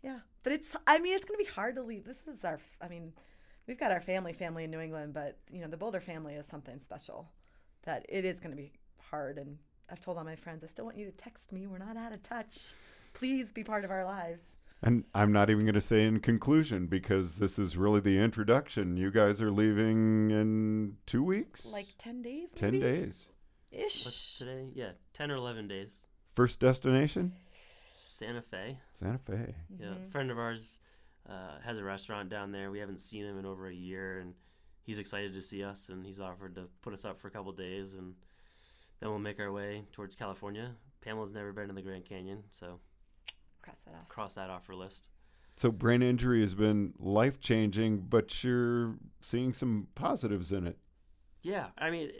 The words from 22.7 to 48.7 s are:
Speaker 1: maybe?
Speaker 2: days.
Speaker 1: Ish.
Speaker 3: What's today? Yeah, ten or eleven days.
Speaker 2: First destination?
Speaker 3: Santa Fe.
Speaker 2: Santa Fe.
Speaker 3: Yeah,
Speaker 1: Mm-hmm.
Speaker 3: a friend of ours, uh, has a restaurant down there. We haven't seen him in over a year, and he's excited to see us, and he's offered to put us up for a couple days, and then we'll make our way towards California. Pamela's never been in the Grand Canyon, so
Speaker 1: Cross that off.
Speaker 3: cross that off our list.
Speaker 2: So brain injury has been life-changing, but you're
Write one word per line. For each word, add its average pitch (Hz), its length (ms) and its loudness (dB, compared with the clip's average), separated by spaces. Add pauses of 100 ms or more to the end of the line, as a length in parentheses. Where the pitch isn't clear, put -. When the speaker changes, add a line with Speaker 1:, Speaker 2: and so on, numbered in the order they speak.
Speaker 1:
maybe? 131 100 2
Speaker 2:
days. 127 460 -2 (420)
Speaker 1:
Ish. - 340 0
Speaker 3:
What's - 320 -8
today? 131 380 -10
Yeah, 117 160 -8 (220)
ten 147 180 -6
or 139 40 -2
eleven 120 320 -6
days. 98 400 -10 (280)
Speaker 2:
First 123 240 4
destination? 135 720 4 (560)
Speaker 3:
Santa - 520 -10
Fe. 113 380 -10 (140)
Speaker 2:
Santa 104 260 -4
Fe. 107 360 -6 (240)
Speaker 3:
Yeah, 104 80 -10
Speaker 1:
Mm-hmm. 95 200 -10
Speaker 3:
a 95 40 -18
friend 135 180 -4
of 117 80 -4
ours, 117 420 -6 (500)
uh, 92 340 -12
has 117 140 -8
a 104 60 -8
restaurant 98 460 -8
down 101 220 -6
there. 98 180 -8
We 101 100 -8
haven't 98 200 -10
seen 104 240 -12
him 101 160 -8
in 95 60 -10
over 95 220 -10
a 92 60 -12
year, 92 460 -8
and 90 140 -12 (500)
he's 107 160 -10
excited 101 340 -8
to 95 80 -10
see 98 220 -10
us, 98 260 -10
and 92 160 -12
he's 98 140 -16
offered 92 360 -12
to 90 120 -14 (140)
put 107 120 -10
us 98 120 -14
up 98 140 -10
for 101 100 -14
a - 20 -18
couple 98 220 -10
days, 95 420 -10
and 92 180 -14 (840)
then 107 100 -8
we'll 107 100 -4
make 104 200 -6
our 101 140 -4
way 104 400 -8
towards 101 240 -12
California. 104 580 -10 (260)
Pamela's 107 320 -8
never 104 200 -8
been 101 160 -8
in 98 60 -10
the 98 60 -10
Grand 92 240 -10
Canyon, 98 460 -10
so 90 280 -16 (840)
Speaker 1:
Cross - 240 -20
that - 100 -20
off. 82 140 -20
Speaker 3:
cross 104 260 -10
that 95 160 -8
off 90 180 -12
our 92 60 -12
list. 92 340 -14 (460)
Speaker 2:
So 123 160 4
brain 120 320 4
injury 123 380 6
has 98 120 4
been 104 460 4
life-changing, 110 1000 4
but 110 420 2
you're 120 520 2 (260)